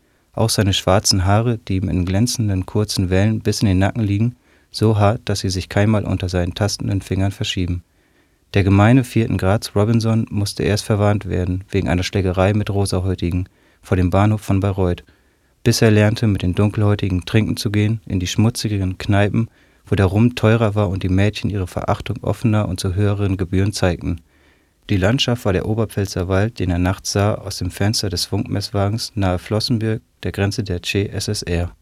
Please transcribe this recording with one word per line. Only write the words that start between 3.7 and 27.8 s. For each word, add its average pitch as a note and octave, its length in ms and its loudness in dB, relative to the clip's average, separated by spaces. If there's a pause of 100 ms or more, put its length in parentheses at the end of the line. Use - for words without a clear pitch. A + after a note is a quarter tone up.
Nacken G2 240 2
liegen, G#2+ 360 0 (340)
so G#2+ 260 2
hart, G#2 260 2
dass G2+ 160 -4
sie G2 100 -4
sich F#2 200 -6
keinmal G#2 340 2
unter F#2 240 -4
seinen F2 260 -2
tastenden G#2 480 -2
Fingern F#2+ 300 -2
verschieben. F2+ 520 -4 (720)
Der G2 120 4
gemeine G#2+ 400 6
vierten A2+ 320 0
Grads F#2+ 360 0
Robinson A2+ 560 2
musste G2+ 340 -4
erst G2+ 200 0
verwarnt G#2 460 0
werden, F2+ 400 -2
wegen F#2+ 180 -2
einer F2+ 160 0
Schlägerei F#2+ 500 2
mit G#2 160 -2
Rosahäutigen, F#2 800 -2 (340)
vor - 140 -2
dem F2+ 140 2
Bahnhof G#2 320 2
von G2 180 0
Bayreuth, F#2 460 -2 (580)
bis - 180 2
er A2+ 100 6
lernte, G#2+ 360 2
mit G2 140 0
den F2+ 140 0
Dunkelhäutigen G2+ 680 0
trinken G#2+ 320 0
zu - 160 -6
gehen, G#2 340 0
in F#2+ 140 -4
die F2+ 80 -2
schmutzigeren G#2 720 0
Kneipen, G#2 520 0 (360)
wo - 100 -2
der F#2+ 120 4
Rum A2 280 2
teurer A2 400 2
war G#2 140 0
und F#2+ 140 -4
die F#2 60 -2
Mädchen G2 400 0
ihre F#2+ 180 -4
Verachtung - 540 -6
offener G#2+ 460 0
und F#2 100 -4
zu F2+ 180 -4
höheren G2+ 420 0
Gebühren F#2+ 340 0
zeigten. F2 480 -2 (680)
Die G2+ 80 2
Landschaft A#2 480 0
war G2 80 2
der F2+ 160 -2
Oberpfälzer G#2 580 -4
Wald, G2 320 0
den F#2 100 -2
er F2 100 0
nachts F2+ 340 -2
sah G#2 220 0
aus - 240 -10
dem F2+ 120 -4
Fenster G#2 380 -2